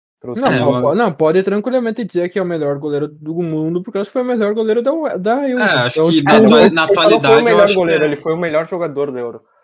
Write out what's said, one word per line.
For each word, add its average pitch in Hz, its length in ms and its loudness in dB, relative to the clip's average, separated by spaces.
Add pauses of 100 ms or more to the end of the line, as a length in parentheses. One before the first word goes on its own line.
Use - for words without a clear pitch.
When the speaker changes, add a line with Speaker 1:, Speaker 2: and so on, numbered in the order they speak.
(200)
Speaker 1:
Trouxe 151 220 -10
Speaker 2:
Não, 254 100 0
Speaker 3:
É, 131 80 0
Speaker 2:
po-, 123 160 -2
Speaker 3:
eu 123 60 -4
Speaker 2:
po-, 143 140 0
não, 214 180 -2
pode 160 300 0
tranquilamente 226 600 -4
dizer 175 260 -4
que 190 80 -8
é 196 40 0
o 180 40 -2
melhor 151 340 -4
goleiro 147 280 -4
do 151 280 -12
mundo, 165 460 -4
porque 208 160 -10
eu 196 40 -2
acho 196 80 -8
que - 40 -20
foi 254 80 -2
o 247 40 -6
melhor 214 280 -2
goleiro 220 280 -2
da 269 120 -2
U-, 302 240 -4
da 240 320 -2
Euro. 247 140 -2
Speaker 3:
É, 196 60 2
acho 131 300 0
Speaker 2:
Então, 165 120 2
Speaker 3:
que 160 60 2
Speaker 2:
tipo, 156 120 2
Speaker 3:
na 202 80 6
Speaker 1:
Ele 220 80 8
Speaker 3:
atua-, 214 240 6
Speaker 1:
não, 175 40 2
Speaker 3:
na 160 100 0
Speaker 1:
ele 190 120 2
só - 0 -
não - 0 -
foi 170 80 2
o - 140 4
Speaker 3:
atualidade, 139 200 4
eu 233 60 4
Speaker 1:
melhor 214 200 4
Speaker 3:
acho 202 100 2
que 185 60 0
Speaker 1:
goleiro, 165 240 0
Speaker 3:
é. 156 40 2
Speaker 1:
ele 147 100 -2
foi 160 160 -4
o 160 40 -4
melhor 165 300 -2
jogador 143 440 -6
da 127 80 -8
Euro. 117 240 -10 (200)